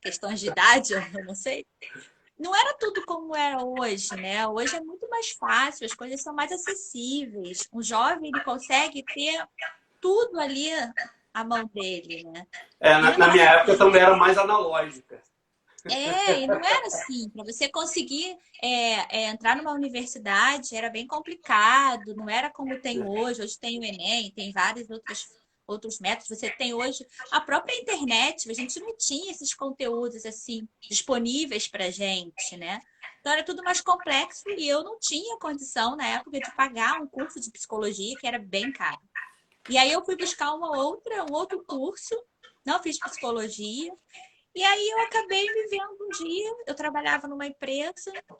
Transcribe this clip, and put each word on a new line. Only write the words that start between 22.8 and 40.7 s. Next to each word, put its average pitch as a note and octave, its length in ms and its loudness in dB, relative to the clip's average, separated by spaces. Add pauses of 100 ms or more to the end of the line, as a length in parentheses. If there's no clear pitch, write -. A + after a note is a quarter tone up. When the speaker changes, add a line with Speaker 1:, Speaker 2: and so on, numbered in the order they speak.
Speaker 1:
tem A#3+ 200 -4
Speaker 2:
É. G#3+ 40 -6
Speaker 1:
hoje. A3+ 380 -4
Hoje G#3 160 -10
tem A#3 220 -8
o A#3 40 -8
enem, G3+ 480 -4
tem G3+ 200 -10
vários G#3+ 380 -2
outros, A3 380 -12 (380)
outros G#3+ 320 -10
métodos. - 300 -4
Você A3 220 -8
tem A#3+ 240 -6
hoje B3 320 -4 (240)
a D4 100 2
própria D4+ 400 -2
internet, C#4 720 0
a A3+ 40 -6
gente B3+ 260 -8
não A4+ 160 -10
tinha E4+ 360 -4
esses - 220 -6
conteúdos A#3+ 720 -6
assim A3 420 -10 (200)
disponíveis A#3+ 800 -2
pra F#3+ 220 -4
gente, F#3 640 -6
né? F3 240 -8 (400)
Então C#4+ 120 -2
era D#4 100 2
tudo F4 220 -8
mais F4+ 160 0
complexo E4+ 640 0 (120)
e D4+ 120 -4
eu D4 160 0
não A4 160 -12
tinha G#4+ 380 -6
condição C#4 580 -4
na C#4 100 -4
época B3 340 -4
de - 120 -10
pagar C4 480 0
um D4 60 -8
curso C#4 340 -10
de A#3 100 -10
psicologia G#3+ 640 -6
que - 100 -12
era A#3+ 120 -4
bem G3+ 340 -4
caro. E3+ 280 -6 (680)
E B3+ 100 4
aí C4+ 140 8
eu F4+ 120 0
fui F#4 120 -2
buscar D#4 380 -2
uma D#4+ 180 -6